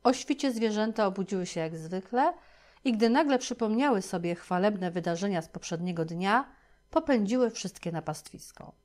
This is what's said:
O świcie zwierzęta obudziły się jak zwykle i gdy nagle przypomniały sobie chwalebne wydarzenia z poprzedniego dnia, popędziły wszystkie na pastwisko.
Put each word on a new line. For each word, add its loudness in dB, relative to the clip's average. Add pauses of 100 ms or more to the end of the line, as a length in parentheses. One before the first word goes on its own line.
O 6
świcie -2
zwierzęta 0
obudziły -2
się -6
jak -4
zwykle -2 (500)
i 2
gdy 4
nagle 4
przypomniały 0
sobie -2
chwalebne 0
wydarzenia -2
z -14
poprzedniego -4
dnia, 0 (400)
popędziły 2
wszystkie -8
na -4
pastwisko. -12 (120)